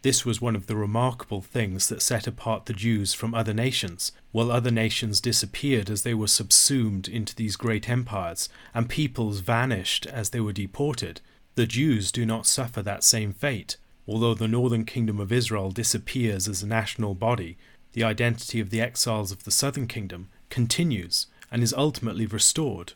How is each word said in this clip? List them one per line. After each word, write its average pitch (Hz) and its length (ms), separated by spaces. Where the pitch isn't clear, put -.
This 131 220
was 117 160
one 120 140
of 98 140
the 110 80
remarkable 107 640
things 95 460
that - 140
set 117 260
apart 107 380
the 117 60
Jews 104 420
from 117 200
other 113 180
nations. 107 600
While 117 220
other 123 180
nations 110 500
disappeared 113 680
as 107 120
they 120 120
were 107 140
subsumed 104 800
into 104 260
these 107 220
great 110 320
empires, 113 600
and 117 160
peoples 120 520
vanished 113 680
as 113 240
they 120 100
were 107 120
deported, 101 680
the 120 100
Jews 117 460
do 120 120
not 110 220
suffer 120 360
that 101 200
same 107 300
fate. 123 440
Although 113 280
the 110 120
northern 117 380
kingdom 110 340
of 101 140
Israel 104 400
disappears 107 760
as 101 160
a 104 60
national 107 480
body, 92 420
the 113 120
identity 117 560
of 98 100
the 110 100
exiles 113 520
of 98 100
the - 80
southern 139 380
kingdom 92 400
continues 117 760
and 120 120
is 117 120
ultimately 120 520
restored. 104 680